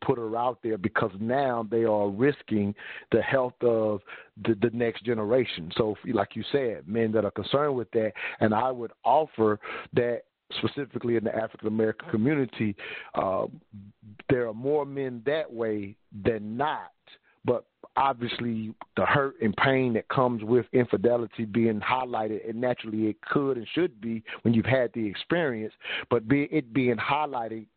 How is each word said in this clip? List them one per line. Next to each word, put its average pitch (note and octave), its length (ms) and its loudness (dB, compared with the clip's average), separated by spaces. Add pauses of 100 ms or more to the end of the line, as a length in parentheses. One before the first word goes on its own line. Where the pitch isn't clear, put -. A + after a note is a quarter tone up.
put C3+ 160 2
her A2+ 200 -4
out A#2+ 260 -2
there, A2 160 -2
because G#2 400 0
now A#2 500 0
they A2+ 140 2
are G#2 260 2
risking G#2 640 0 (380)
the A2+ 100 4
health B2+ 420 -2
of A2 380 2 (440)
the, A2+ 180 2
the A#2 100 6
next A#2 320 -2
generation. A2 720 0
So, G#2+ 200 2 (160)
like G2+ 240 0
you A2+ 160 -6
said, A2 340 0
men A2 240 0
that G#2+ 140 2
are G2 80 -2
concerned C#3 420 0
with A#2 160 -4
that, A2 220 0 (260)
and G#2+ 160 4
I B2 160 2
would A#2+ 220 -8 (100)
offer A2+ 560 4 (360)
that A#2+ 280 2 (360)
specifically A#2+ 580 -2
in G#2+ 80 0
the A2+ 100 -2
African A2 320 -6
American A2 440 0
community, A#2 640 0 (400)
uh, F#2+ 300 0 (840)
there B2 160 2
are A2 80 -4
more C#3 320 0
men C3+ 400 -6
that D3+ 260 0
way G#2+ 440 -4 (280)
than G#2+ 320 -2
not. B2+ 360 -4 (540)
But A#2+ 200 0 (320)
obviously, A#2+ 760 0 (220)
the G2 80 2
hurt C#3 380 2
and A2 160 2
pain C3 340 4
that A2 160 -2
comes B2 340 2
with A2+ 300 4
infidelity A#2 720 2
being A2 340 2
highlighted, A2 720 -2
and A2+ 100 -6
naturally A2+ 500 -2
it G#2 120 -4
could C#3 380 0
and A2 160 -10
should D3+ 260 0
be A2+ 220 -6 (180)
when A#2 140 6
you've A2 100 6
had A#2+ 300 2
the A2+ 120 -2
experience, A2+ 680 -2 (340)
but A2+ 180 2
be, C#3+ 180 4
it D3 280 -2
being B2 240 4
highlighted A#2 720 -2 (100)